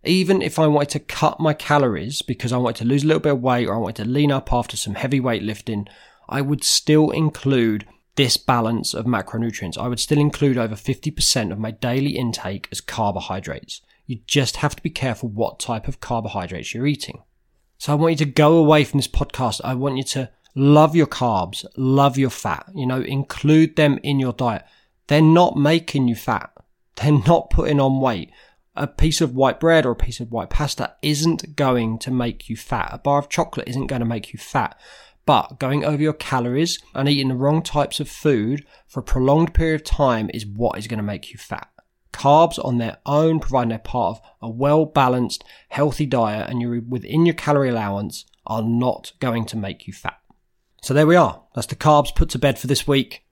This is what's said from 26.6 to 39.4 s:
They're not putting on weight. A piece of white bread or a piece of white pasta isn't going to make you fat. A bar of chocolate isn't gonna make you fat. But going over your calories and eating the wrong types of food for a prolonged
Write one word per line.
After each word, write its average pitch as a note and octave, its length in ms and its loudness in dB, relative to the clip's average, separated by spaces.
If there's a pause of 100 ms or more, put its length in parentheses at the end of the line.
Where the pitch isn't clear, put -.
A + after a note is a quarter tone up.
They're D3 160 2
not D3 380 4
putting D3+ 280 2
on C3+ 220 2
weight. A2 300 -2 (440)
A C#3+ 120 -4
piece - 340 2
of C3 140 0
white C3 260 2
bread D#3+ 240 4
or B2 60 0
a A2+ 60 -4
piece - 240 -2
of A#2 120 -8
white A2 180 -6
pasta - 520 -2
isn't D3+ 540 0
going A#2+ 420 0
to - 120 -8
make A#2+ 380 -4
you A2+ 80 -6
fat. - 360 -6
A - 60 -14
bar C#3+ 200 2
of C#3+ 100 -4
chocolate - 400 -4
isn't B2+ 200 -6
gonna B2 180 -4
make A2+ 260 -6
you A2+ 60 -14
fat. - 400 -4 (480)
But C3+ 320 2
going C#3+ 260 -2
over D3+ 180 0
your D3+ 100 0
calories C3+ 640 -2 (160)
and C3+ 140 -2
eating C#3 200 2
the C3 60 -2
wrong C#3+ 260 2
types D3 400 -4
of C3+ 80 -8
food C3 560 0 (220)
for - 140 -10
a - 20 -16
prolonged D3+ 520 2